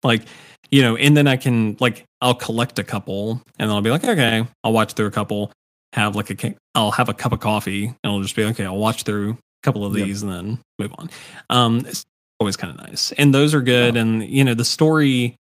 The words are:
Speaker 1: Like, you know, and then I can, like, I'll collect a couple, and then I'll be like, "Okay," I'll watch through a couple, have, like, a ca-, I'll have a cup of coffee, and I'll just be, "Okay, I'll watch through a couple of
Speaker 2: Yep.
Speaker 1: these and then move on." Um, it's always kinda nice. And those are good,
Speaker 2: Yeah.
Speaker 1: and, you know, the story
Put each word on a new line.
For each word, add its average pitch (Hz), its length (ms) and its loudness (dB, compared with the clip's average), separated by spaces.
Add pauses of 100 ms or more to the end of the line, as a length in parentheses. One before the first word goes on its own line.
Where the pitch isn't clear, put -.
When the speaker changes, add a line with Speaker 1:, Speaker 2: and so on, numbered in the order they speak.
Speaker 1:
Like, 117 200 2 (480)
you 139 100 6
know, 117 160 4
and 147 180 6
then 147 120 6
I 131 100 2
can, 113 420 0
like, 123 240 -2 (180)
I'll 127 140 2
collect 117 440 -4
a 98 40 -4
couple, 104 580 -6 (160)
and 107 120 -2
then 104 60 0
I'll 104 60 0
be 110 100 2
like, 160 120 0
"Okay," 135 420 2 (180)
I'll 110 100 0
watch 110 200 2
through 107 140 -2
a 101 40 -4
couple, 104 400 -4 (420)
have, 107 220 -2
like, 104 140 -4
a 101 60 -8
ca-, - 200 -6 (200)
I'll 107 160 2
have 117 180 0
a 107 40 -4
cup - 180 -4
of 123 80 -2
coffee, 101 480 -2
and 123 180 -10
I'll 101 160 -2
just 95 140 -6
be, 110 80 0
"Okay, 107 220 -2
I'll 95 120 -6
watch 110 260 -2
through 104 280 -4
a 117 60 -6 (260)
couple 104 220 0
of 101 120 -2
Speaker 2:
Yep. 104 100 0
Speaker 1:
these 101 160 -4
and 101 80 -6
then 95 280 -8 (180)
move 101 220 -6
on." 170 100 -12 (400)
Um, 120 380 2
it's - 160 -10 (360)
always 101 160 0
kinda - 200 -10 (120)
nice. - 260 -6
And 143 200 6
those 147 200 4
are 143 80 2
good, 120 340 2
Speaker 2:
Yeah. 117 60 2
Speaker 1:
and, 113 280 0
you 135 140 2
know, 127 100 2
the 117 120 -2
story 139 760 2